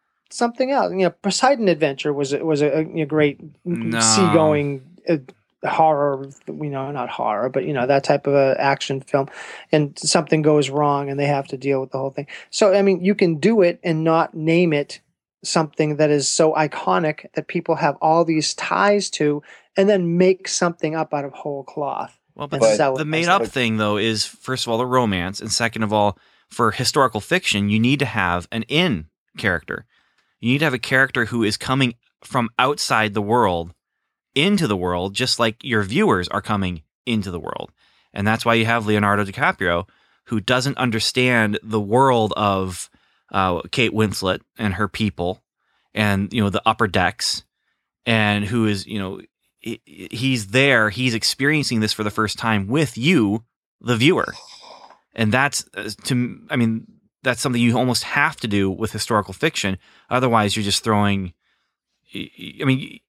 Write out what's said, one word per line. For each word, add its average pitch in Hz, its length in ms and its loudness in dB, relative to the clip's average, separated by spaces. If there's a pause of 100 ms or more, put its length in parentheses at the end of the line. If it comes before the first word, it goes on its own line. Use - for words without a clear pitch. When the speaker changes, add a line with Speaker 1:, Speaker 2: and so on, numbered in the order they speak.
(300)
Speaker 1:
something 247 420 -2
else? 202 200 0
You 190 80 -2
know, 180 100 4
Poseidon 233 580 0
Adventure 151 460 0
was, 139 200 -4
was 151 280 0
a, 147 180 2
a 160 260 -4
great 147 360 0 (240)
Speaker 2:
No. 113 340 -4
Speaker 1:
seagoing, 143 840 4 (280)
uh, 165 80 2 (500)
horror, 143 600 2 (180)
you 151 220 -8
know, 135 220 -6
not 127 180 -6
horror, 110 400 -2
but, 131 160 -2
you 151 80 -4
know, 123 120 -2
that 139 200 2
type 143 200 2
of 143 80 0
a 135 240 4
action 139 440 0
film, 143 260 -2 (460)
and 147 260 2
something 160 420 2
goes 147 280 4
wrong 143 400 0
and 139 100 -6
they 143 80 0
have 139 200 0
to 139 100 -10
deal 135 240 -2
with 131 100 -8
the 135 60 -4
whole 135 140 -6
thing. 139 160 -10 (240)
So, 196 220 4
I 202 80 6
mean, 190 220 2
you 202 120 4
can 170 240 2
do 208 220 4
it 175 220 2
and 160 220 0
not 160 280 2
name 165 380 2
it 143 300 -4 (420)
something 151 540 -2
that 151 120 4
is 147 180 2
so 160 260 2
iconic 156 800 -2
that 156 140 -6
people 170 280 -4
have 156 260 0
all 165 240 4
these 156 300 -2
ties 202 540 0
to, 147 340 -2 (340)
and 196 120 4
then 175 280 2
make 185 300 4
something 165 480 -2
up 160 180 -6
out 143 100 -2
of 139 80 -10
whole 139 320 -10
cloth - 560 -8 (160)
Speaker 2:
Well, 143 160 -12
Speaker 1:
and 139 80 -4
Speaker 2:
but 110 160 4
Speaker 1:
sell 135 200 2
Speaker 2:
the 151 80 -4
Speaker 1:
it 147 40 -8
Speaker 2:
made 160 160 -2
Speaker 1:
as 175 60 -2
Speaker 2:
up 185 140 4
Speaker 1:
that. 110 80 -4
Speaker 2:
thing, 113 260 0
though, 104 200 0
is, 107 280 0
first - 400 -8
of 120 60 -4
all, 113 60 0
the 123 80 0
romance, 104 560 0
and 113 100 -8
second 117 320 -2
of 104 100 -2
all, 104 240 2 (320)
for 113 220 0
historical 123 500 0
fiction, 104 480 0
you 110 100 2
need 131 200 2
to 143 60 -2
have 90 460 -2
an 113 120 -6
in 127 420 -2 (320)
character. - 480 -4 (560)
You 117 120 0
need 143 60 0
to 160 60 0
have 135 80 0
a 123 60 -2
character 131 460 0
who 117 180 -2
is 104 140 0
coming 131 380 0 (260)
from 120 280 -4 (100)
outside 123 540 0
the 107 80 -2
world 98 520 0 (640)
into 175 320 2
the 104 100 0
world, 90 360 -2
just 123 260 -2
like 113 240 0
your 113 200 0
viewers 107 440 0
are 104 140 -4
coming 92 400 -4 (240)
into 104 260 -2
the 87 80 -8
world. - 320 -10 (420)
And 101 140 -2
that's 113 180 0
why 117 100 4
you 113 100 2
have 117 200 0
Leonardo 104 380 2
DiCaprio, 98 640 -2 (380)
who 110 160 -4
doesn't 127 360 0
understand 117 840 0
the 110 160 -2
world 113 560 2
of, 95 540 -2 (420)
uh, 92 300 0 (100)
Kate 113 200 0
Winslet 95 480 0 (180)
and 107 180 -2
her 101 120 -2
people 92 560 -4 (500)
and, 101 400 0
you 120 80 0
know, 101 80 2
the 87 160 -2
upper 110 220 2
decks, - 560 -2 (600)
and 104 400 0
who 110 200 0
is, 101 220 -2
you 107 100 -8
know, 95 240 -8 (380)
he, - 260 -12
he's 107 600 -6
there, 120 420 4
he's 123 240 -2
experiencing 135 680 -2
this 107 140 0
for 107 100 -4
the 104 60 -2
first 107 300 -2
time 104 280 0
with 139 300 -2
you, 113 460 2 (380)
the 120 160 0
viewer. 139 360 2 (800)
And 110 180 0
that's, 135 340 0 (100)
uh, 101 140 -8 (160)
to, 123 340 -2 (100)
I 156 60 -4
mean, 113 320 0 (360)
that's 123 180 -2
something 120 200 0
you 120 160 4
almost 120 260 0
have 151 340 -2
to 120 100 -6
do 98 240 2
with 107 220 -4
historical 104 400 -2
fiction. 98 440 -4 (320)
Otherwise, 117 460 2
you're 110 80 -2
just 101 200 -2
throwing, 101 500 0 (800)
I, - 140 -10 (320)
I 147 40 -4
mean 131 440 -2